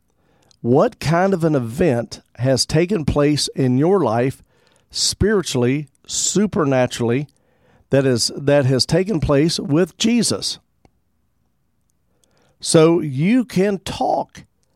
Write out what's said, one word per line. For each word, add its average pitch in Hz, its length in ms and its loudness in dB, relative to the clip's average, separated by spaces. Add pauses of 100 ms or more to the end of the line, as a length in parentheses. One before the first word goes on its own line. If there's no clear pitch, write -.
(600)
What 151 380 0
kind 175 340 0
of 165 120 -2
an 156 100 2
event 123 640 -2 (160)
has 127 300 0
taken 170 380 0
place 147 500 0
in 127 240 0
your 180 220 2
life 123 420 -2 (480)
spiritually, 147 960 -2 (200)
supernaturally, 139 1200 0 (600)
that 135 160 2
is, 123 280 0
that 143 300 2
has 127 220 2
taken 180 340 0
place 147 400 0
with 170 380 -2
Jesus? 226 600 -2 (2000)
So 170 420 4
you 165 440 0
can 196 360 -2
talk - 640 -6 (320)